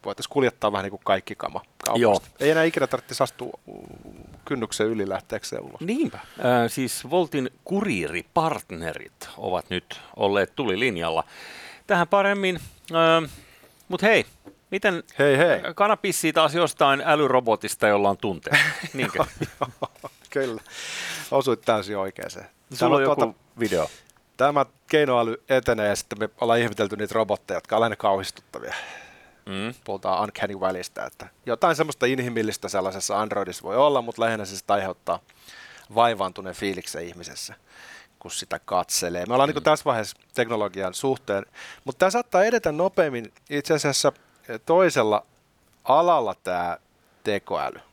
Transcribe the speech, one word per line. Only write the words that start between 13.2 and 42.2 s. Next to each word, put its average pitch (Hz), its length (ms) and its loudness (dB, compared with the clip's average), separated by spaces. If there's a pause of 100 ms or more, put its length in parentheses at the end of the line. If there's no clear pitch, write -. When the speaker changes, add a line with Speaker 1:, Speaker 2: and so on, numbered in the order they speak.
Speaker 2:
mut - 140 -4
hei, 196 240 6 (460)
miten 185 320 0 (160)
Speaker 1:
Hei, 139 180 6
hei. 156 220 4 (160)
Speaker 2:
kana 202 220 4
pissii 160 360 -2
taas 156 220 4
jostain 143 500 2
älyrobotista, 127 840 2
jolla 101 220 4
on 95 80 0
tunteet? 104 400 -2 (220)
Speaker 1:
<laughs> - 140 -12
Speaker 2:
Niinkö? 131 240 -4 (420)
Speaker 1:
Joo, 131 300 -6 (400)
kyllä. 123 320 -4 (720)
Osuit 127 300 2
täysin 104 360 -2
oikeaan. 95 340 -8
Speaker 2:
Sulla 92 140 -14 (260)
on 135 80 -12
Speaker 1:
Tämä, 143 220 4
Speaker 2:
joku 139 140 4
Speaker 1:
tuota, 117 180 0 (260)
Speaker 2:
video. 95 300 0 (480)
Speaker 1:
tämä 139 280 4 (220)
keinoäly 123 640 2
etenee 120 380 2
ja 101 80 2
sitten - 240 -10
me 107 100 -2 (120)
ollaan 117 180 4
ihmetelty 107 380 -2
niitä 104 180 -6
robotteja, 101 420 -2
jotka 107 200 -2
on 113 60 4
aina 110 120 0
kauhistuttavia. 95 800 -4 (720)
Speaker 2:
Mm. 101 280 -8 (100)
Speaker 1:
Puhutaan 95 400 -2
Uncanny 101 360 -6
Valleystä, 92 460 -4
että - 220 -14 (180)
jotain 151 300 2
semmoista 151 300 -2
inhimillistä 117 640 -2
sellaisessa 95 520 -2
Androidissa 101 420 -4
voi 98 140 -4
olla, 143 240 4
mut 117 160 -8
lähinnä 113 280 0
se 95 120 -12
sit - 140 -4
aiheuttaa 95 480 -2 (760)
vaivaantuneen 95 600 0
fiiliksen 90 500 -6
ihmisessä, 85 480 -14 (680)
kun - 120 -16
sitä - 340 -6
katselee. 90 600 -2
Me 117 80 -2
ollaan 135 140 4
Speaker 2:
Mm. - 20 0
Speaker 1:
niinku 147 120 -4
tässä 151 240 2
vaiheessa 113 320 -2 (160)
teknologian 101 600 -2
suhteen, 104 520 -2 (380)
mut 135 140 -10
tää 190 120 4
saattaa 190 340 2